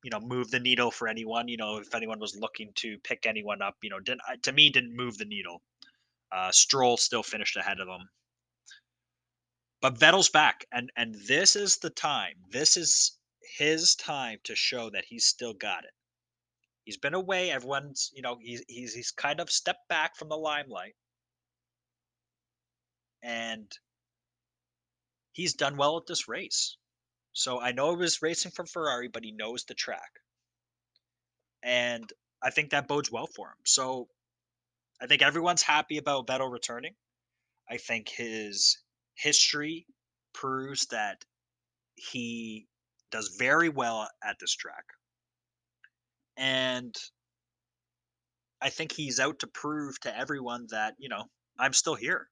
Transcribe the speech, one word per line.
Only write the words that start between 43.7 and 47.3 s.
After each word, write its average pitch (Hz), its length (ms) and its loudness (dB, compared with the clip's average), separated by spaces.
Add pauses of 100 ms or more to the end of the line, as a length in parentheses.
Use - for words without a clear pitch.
at 104 160 -4
this 90 140 -2
track. 76 300 -12 (1500)
And 131 580 0 (1700)